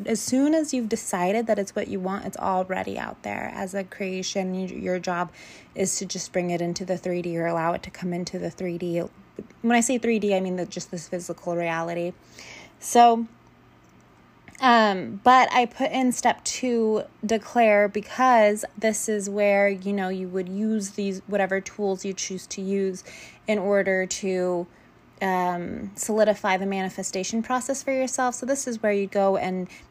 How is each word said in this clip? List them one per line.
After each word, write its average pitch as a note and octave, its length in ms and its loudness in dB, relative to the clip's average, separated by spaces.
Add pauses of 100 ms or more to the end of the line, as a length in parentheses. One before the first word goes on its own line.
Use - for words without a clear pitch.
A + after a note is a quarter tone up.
as A3 160 0
soon C#4 320 2
as D#4 200 0
you've A#3+ 160 -2
decided G3+ 580 0
that G#3+ 100 2
it's G3 180 -6
what G#3 120 -2
you G3 120 -4
want, F#3+ 260 -4
it's F#3+ 120 -8
already F#3+ 600 -2
out - 240 -8
there. G3+ 320 -6
As F#3+ 180 -6
a G3 100 -4
creation, F#3+ 720 -4
you, F#3 140 -4
your F3+ 320 -4
job F3 320 -4 (420)
is F3 240 -2
to G3+ 80 -4
just - 280 -8
bring F3+ 180 0
it E3+ 100 -2
into F3 240 -4
the F3+ 120 -2
three F3 240 -4
D E3+ 160 -4
or E3 100 0
allow E3+ 260 0
it - 100 -4
to - 60 -14
come F3+ 240 -6
into F3 240 -6
the F3 140 -6
three F3 260 -6
D. E3+ 240 -2 (600)
When A#3 140 2
I A#3+ 40 6
say B3 180 2
three A#3 220 0
D, G3+ 160 2
I F#3+ 60 2
mean F#3 160 -4
the, F3 80 -4
just F3 260 -10
this F3 160 -10
physical E3+ 480 -8
reality. E3+ 580 -4 (640)
So, A#3 460 6 (1300)
um, G#3 640 4
but B3 280 8
I B3 140 4
put - 260 -2
in B3+ 200 2
step - 320 0
two, A3+ 600 0 (220)
declare, G#3+ 640 4
because G#3+ 760 4 (140)
this A3 320 0
is G#3 200 -2
where, G3+ 380 4
you G3 240 -2
know, G3 180 0
you F#3 180 -4
would F3+ 200 -4
use G3+ 440 -2
these, G3 340 -4
whatever F#3+ 340 0
tools G3 460 -4
you G3 80 -4
choose F#3 340 -8
to - 140 -10
use F#3+ 420 -2 (440)
in G#3+ 100 2
order F#3+ 480 2
to, F3+ 600 -2 (540)
um, F3+ 760 -2
solidify G#3 600 2
the F#3+ 80 -4
manifestation G3 760 -2
process B3+ 400 -2
for C4+ 100 -4
yourself. C4 440 0
So B3+ 100 -8
this C4+ 220 -2
is A#3 160 -4
where G#3+ 80 4
you G3 160 0
go G3 300 2
and F#3 320 -4 (220)